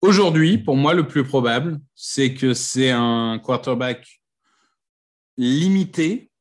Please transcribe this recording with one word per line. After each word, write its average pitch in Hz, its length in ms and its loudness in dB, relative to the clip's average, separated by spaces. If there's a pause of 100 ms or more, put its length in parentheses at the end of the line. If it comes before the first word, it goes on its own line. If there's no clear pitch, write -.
Aujourd'hui, 185 560 4
pour 147 180 0
moi, 143 180 2
le 170 120 0
plus 139 180 -2
probable, 135 540 -2 (160)
c'est 135 400 -4
que 131 200 0
c'est 131 360 -2
un 117 480 -2
quarterback 123 800 -6 (1160)
limité 170 1040 -2